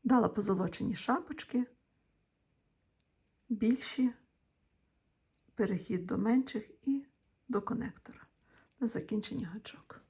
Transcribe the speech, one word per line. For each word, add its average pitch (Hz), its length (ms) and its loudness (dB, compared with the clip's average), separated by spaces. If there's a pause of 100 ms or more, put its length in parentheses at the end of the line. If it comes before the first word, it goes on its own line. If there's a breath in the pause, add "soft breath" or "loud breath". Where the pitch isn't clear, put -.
Дала 240 260 6
позолочені 185 640 0
шапочки, - 680 -2 (1800)
більші, 240 640 2 (1400)
перехід 185 500 0
до 180 120 -4
менших 226 520 2 (180)
і 277 180 0 (420)
до 202 140 0
конектора. - 580 -8 (600 soft breath)
На 240 80 0
закінчення - 600 -4
гачок. - 640 -14